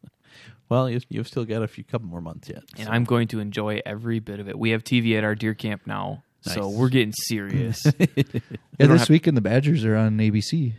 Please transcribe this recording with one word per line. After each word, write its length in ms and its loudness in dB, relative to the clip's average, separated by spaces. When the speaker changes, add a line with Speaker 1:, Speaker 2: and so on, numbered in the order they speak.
Speaker 1:
Well, 200 2
you've, 200 -4
you've 180 -6
still 180 -4
got 200 -2
a 40 -2
few, 140 -16
couple 240 -6
more 140 -10
months 280 -14
yet, 140 -14
Speaker 2:
And 80 -10
Speaker 1:
so. 60 -4
Speaker 2:
I'm 100 4
going 260 2
to 120 -4
enjoy 440 -4
every 360 -4
bit 180 -10
of 100 -10
it. 80 -8
We 140 0
have 140 0
T 160 4
V 160 4
at 80 2
our 100 2
deer 180 0
camp 320 -6
now, 380 -6
so 260 -6
Speaker 1:
Nice. 100 -2
Speaker 2:
we're 120 6
getting 220 4
serious. 640 -2
Speaker 1:
<laughs> 80 2
Speaker 3:
Yeah, 80 6
Speaker 2:
We 160 0
don't 680 -4
Speaker 3:
this 80 6
Speaker 2:
have 80 2
Speaker 3:
weekend 280 4
the 40 2
Badgers 440 0
are 120 2
on 240 2
A 100 2
B 100 2
C. 380 -2